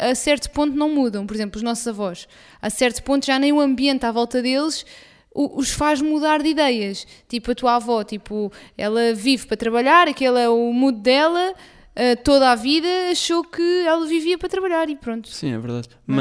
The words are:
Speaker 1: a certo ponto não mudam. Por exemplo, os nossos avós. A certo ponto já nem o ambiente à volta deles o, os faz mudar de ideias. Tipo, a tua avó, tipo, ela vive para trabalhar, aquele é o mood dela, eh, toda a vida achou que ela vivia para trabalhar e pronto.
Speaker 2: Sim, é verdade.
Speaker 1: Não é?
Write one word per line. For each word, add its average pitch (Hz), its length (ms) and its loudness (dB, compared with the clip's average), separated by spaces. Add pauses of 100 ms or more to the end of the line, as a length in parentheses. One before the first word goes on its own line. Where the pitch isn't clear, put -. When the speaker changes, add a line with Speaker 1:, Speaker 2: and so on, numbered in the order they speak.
Speaker 1:
a 247 140 2
certo 294 380 0
ponto 294 220 0
não 294 140 0
mudam. 233 380 -2
Por 208 80 -8
exemplo, 214 240 -6
os 214 40 -8
nossos 233 240 -4
avós. 202 400 -6 (360)
A 214 80 -4
certo 240 320 0
ponto 269 240 0
já 269 120 2
nem 285 140 2
o 294 80 4
ambiente 269 460 2
à 233 40 -2
volta 233 300 -2
deles 269 460 -2 (480)
o, - 260 -4
os 262 100 -2
faz 294 300 0
mudar 302 420 0
de 294 60 0
ideias. 247 580 0 (220)
Tipo, 240 220 -6
a 254 40 0
tua 240 220 2
avó, 226 280 0
tipo, 208 460 -8 (280)
ela 226 340 0
vive 226 340 0
para 220 120 -4
trabalhar, 254 500 4
aquele 254 320 2
é 240 80 2
o 233 240 2
mood 247 280 2
dela, 320 520 2 (440)
eh, 247 180 2
toda 269 380 4
a - 20 2
vida 294 340 0 (220)
achou 339 320 0
que 339 200 -6 (220)
ela 330 220 0
vivia 330 320 0
para 359 100 -6
trabalhar 349 400 -2
e 294 60 -6
pronto. 233 360 -10
Speaker 2:
Sim, 143 220 -6
é 110 60 -6
verdade. 120 300 -8 (180)
Speaker 1:
Não 131 80 -2
é? - 60 2